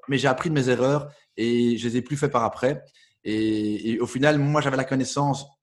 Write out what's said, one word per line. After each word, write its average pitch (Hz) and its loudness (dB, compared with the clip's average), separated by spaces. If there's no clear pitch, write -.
mais 135 0
j'ai 135 2
appris 135 0
de 156 0
mes 131 2
erreurs 139 2
et 117 2
je 117 -4
les 117 -2
ai 123 0
plus 143 -6
fait 143 0
par 117 2
après. - -2
Et, 107 -2
et 117 -2
au 120 0
final, 143 2
moi, 147 2
j'avais 139 0
la 135 -2
connaissance 139 -2